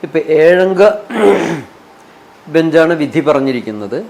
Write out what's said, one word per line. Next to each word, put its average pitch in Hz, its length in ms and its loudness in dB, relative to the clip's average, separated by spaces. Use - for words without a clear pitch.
ഇപ്പം 156 160 -2
ഏഴംഗ 185 400 4
ബെഞ്ചാണ് 160 480 2
വിധി 143 260 -4
പറഞ്ഞിരിക്കുന്നത്. 123 720 -4